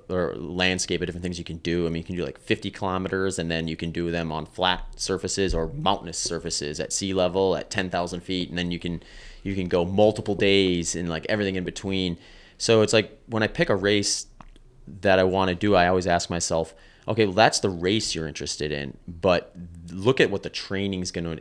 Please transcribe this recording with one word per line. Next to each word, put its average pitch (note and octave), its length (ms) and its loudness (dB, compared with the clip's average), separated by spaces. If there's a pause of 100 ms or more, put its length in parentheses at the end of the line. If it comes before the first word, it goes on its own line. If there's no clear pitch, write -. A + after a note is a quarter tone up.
or F2 300 -2
landscape F2+ 640 0
of F2 60 -2
different E2+ 160 -8
things F2+ 140 -4
you E2+ 60 -10
can E2 140 -10
do. E2+ 280 0
I E2+ 40 -2
mean, E2 80 -2
you E2+ 80 -6
can F#2 100 -6
do, F2 100 -2
like, C2+ 140 -10
fifty G2+ 320 -4
kilometers, F#2 640 -2
and E2 140 -2
then E2 160 -2
you D#2+ 80 -4
can E2+ 160 -6
do E2+ 200 -2
them E2 200 -2
on D#2 140 -6
flat F2+ 400 -2 (120)
surfaces F#2+ 560 -2
or E2 240 -2
mountainous D#3 400 -2
surfaces D#2+ 640 -6
at - 140 -6
sea G2 200 -4
level F#2 440 2
at - 120 -8
ten F#2 200 -4
thousand F2 320 -4
feet, F2+ 260 -4
and E2+ 100 -6
then F2 140 -2
you E2+ 80 -4
can, E2+ 240 -6 (400)
you G2 120 -4
can F#2 120 -2
go F2 160 2
multiple G#2 520 4
days F#2+ 600 4
and, E2+ 140 -4
like, D#2+ 180 -4
everything G2+ 300 0
in F2+ 80 -4
between. F#2 500 -2 (420)
So A2+ 240 4
it's G#2+ 120 4
like, G#2+ 320 2
when A2 180 -2
I G#2 40 2
pick E3+ 220 0
a G#2+ 60 4
race G2+ 520 0 (760)
that F#2+ 180 6
I F#2 60 6
wanna F#2 300 2
do, G2+ 200 4
I F2 140 8
always F#2 180 2
ask E2+ 220 2
myself, E2 440 -2 (360)
"Okay, G#2+ 160 4
well, F#2 100 -2
that's A#2 240 6
the G2+ 100 0
race F#2 460 0
you're D#2+ 120 -4
interested D2 440 -6
in, C#2+ 240 -6 (100)
but F2 480 0 (380)
look G#2 300 2
at B2+ 100 4
what F#2+ 120 -4
the - 60 -8
training's F#2+ 640 -4
gonna E2+ 300 -6